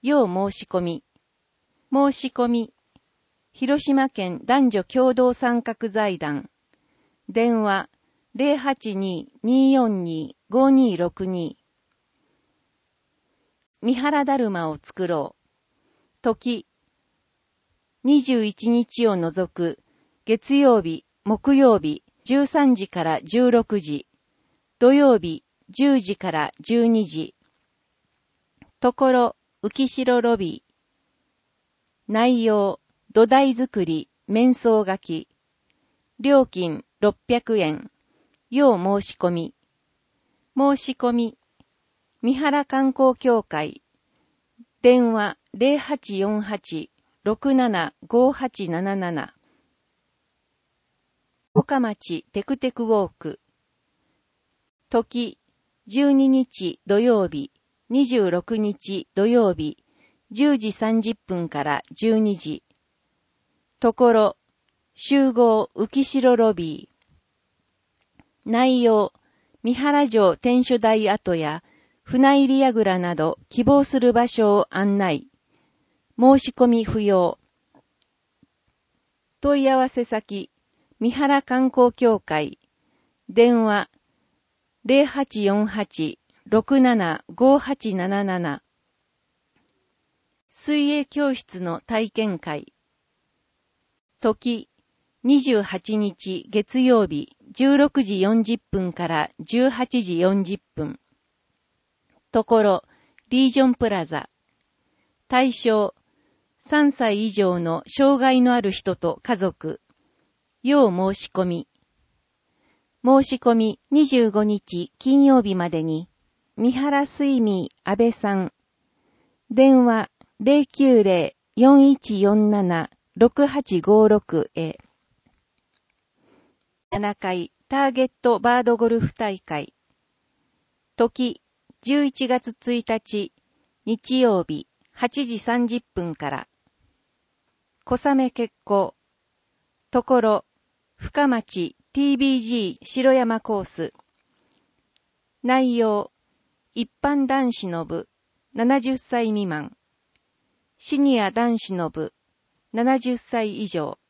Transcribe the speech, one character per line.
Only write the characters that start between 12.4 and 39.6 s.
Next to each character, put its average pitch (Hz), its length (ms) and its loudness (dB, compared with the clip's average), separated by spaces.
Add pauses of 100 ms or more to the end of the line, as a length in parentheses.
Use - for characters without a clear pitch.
三 247 140 -2
原 285 280 -2
だ 269 140 -2
る 226 140 -2
ま 170 180 -6
を 151 120 -10
作 - 260 -10
ろ 160 280 -6
う。 - 120 -20 (760)
時、 233 460 -4 (1400)
二 285 180 4
十 247 240 0
一 214 240 -4
日 233 380 0
を 202 80 2
除 170 360 -4
く、 170 280 -6 (460)
月 226 300 -2
曜 254 280 4
日、 165 220 -8 (200)
木 220 300 0
曜 247 240 6
日、 151 240 -6 (200)
十 277 220 0
三 277 300 2
時 196 120 -8
か 175 160 -6
ら 156 200 -4
十 240 260 2
六 226 300 0
時、 147 260 -8 (720)
土 247 160 6
曜 277 240 6
日、 165 260 -6 (260)
十 269 300 2
時 196 160 -6
か 190 140 -8
ら 156 300 -4
十 233 260 0
二 226 220 2
時。 156 260 -10 (1500)
と 247 140 0
こ 262 180 2
ろ、 247 240 0 (260)
浮 254 260 -4
城 247 340 -2
ロ 233 160 0
ビ 185 280 -8
ー。 - 1500 -20
内 233 340 0
容、 208 340 0 (320)
土 226 160 4
台 262 260 4
作 226 300 -4
り、 160 260 -6 (180)
面 240 260 2
相 220 320 2
書 190 120 -4
き。 - 300 -10 (920)
料 269 260 4
金、 175 400 -8 (140)
六 202 180 0 (100)
百 240 300 -2
円。 156 340 -4 (580)
要 254 280 4
申 196 280 -2
し - 120 -14
込 175 140 -2
み。 170 240 -6 (1000)